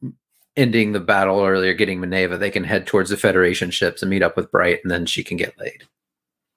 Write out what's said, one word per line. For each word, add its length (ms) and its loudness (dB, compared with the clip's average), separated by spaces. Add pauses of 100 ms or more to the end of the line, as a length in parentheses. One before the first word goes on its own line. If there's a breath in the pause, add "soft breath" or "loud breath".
(580)
ending 360 2
the 60 -2
battle 460 2
earlier, 300 2
getting 260 0
Mineva, 380 -2
they 100 -2
can 140 -4
head 240 -2
towards 240 0
the 40 0
Federation 540 2
ships 320 -2
and 80 -2
meet 140 2
up 120 0
with 160 -4
Bright, 320 2
and 80 -4
then 140 -2
she 180 -6
can 140 -8
get 220 -6
laid. 240 -14 (720)